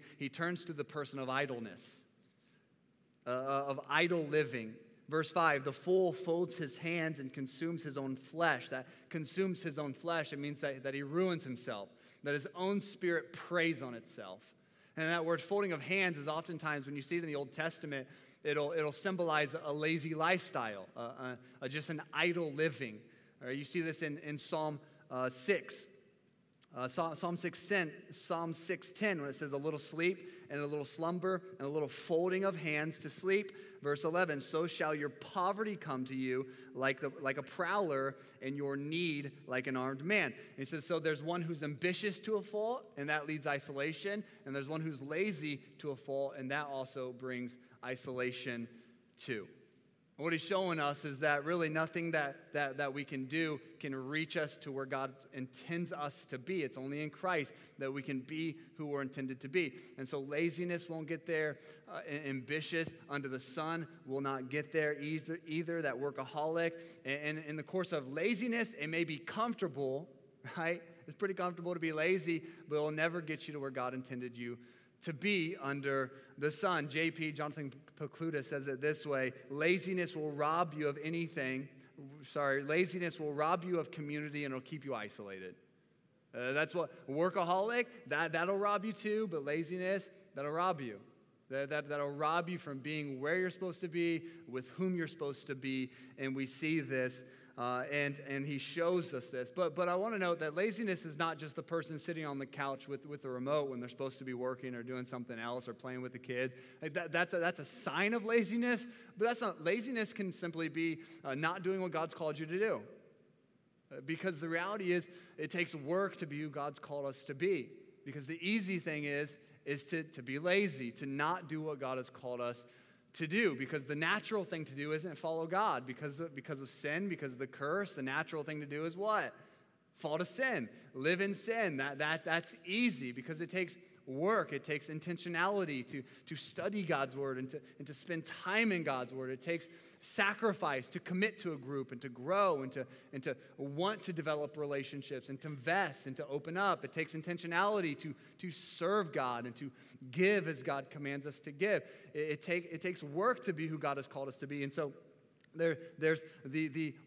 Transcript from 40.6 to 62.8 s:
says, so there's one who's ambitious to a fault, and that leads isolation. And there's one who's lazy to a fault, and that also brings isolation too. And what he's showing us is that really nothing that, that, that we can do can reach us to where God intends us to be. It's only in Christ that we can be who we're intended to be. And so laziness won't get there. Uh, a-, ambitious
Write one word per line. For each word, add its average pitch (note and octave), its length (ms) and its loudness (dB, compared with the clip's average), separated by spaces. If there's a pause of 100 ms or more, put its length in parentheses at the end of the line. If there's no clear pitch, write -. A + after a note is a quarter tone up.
says, D3+ 200 -6
so E3+ 120 2
there's D#3 240 2
one E3+ 200 0
who's D#3+ 200 -4
ambitious F3+ 600 0
to G#3+ 160 0
a G3 40 0
fault, G#3+ 440 -2 (100)
and C#3+ 140 -4
that D3+ 180 2
leads D3+ 200 -2
isolation. D#3 760 -2 (220)
And C3+ 100 -4
there's C#3 140 -2
one D#3 120 0
who's D3+ 200 -4
lazy D3+ 580 -2 (200)
to D3 120 -4
a C3+ 40 -2
fault, C3+ 420 -2
and C3 140 -6
that D3 200 0
also C3 480 -4
brings B2 380 -4 (260)
isolation B2+ 840 -2 (500)
too. G#2+ 280 -4 (720)
And C#3+ 80 -6
what E3+ 80 2
he's D#3+ 100 0
showing F#3+ 360 2
us C#3+ 240 2
is C#3+ 160 -4
that D3 260 4
really E3 240 2
nothing D#3+ 420 0
that, C#3+ 240 2 (180)
that, C#3 240 0
that C#3 160 0
we C#3+ 100 -4
can C3+ 220 -4
do D3+ 340 0 (200)
can C#3 160 -4
reach D3+ 420 -2
us D3+ 200 0
to - 140 -10
where C3+ 140 -4
God C3+ 280 -2 (200)
intends E3+ 580 -4
us D3 380 -6
to C3 80 -6
be. E3 240 -2
It's C3+ 160 -2
only C#3 240 -4
in D3+ 80 -2
Christ D#3+ 440 0 (260)
that C3+ 120 -2
we C#3 120 -2
can C3+ 160 -2
be D#3 380 -4 (200)
who D#3 80 -4
we're C#3+ 160 0
intended C3 400 -4
to C#3+ 60 -8
be. D3 260 2 (240)
And C3+ 100 -6
so D3 120 -2
laziness E3+ 680 0
won't D#3+ 180 -6
get D#3+ 180 -4
there. D#3 320 2 (320)
Uh, F3 180 -6
a-, D3+ 200 -4
ambitious D3 600 0 (220)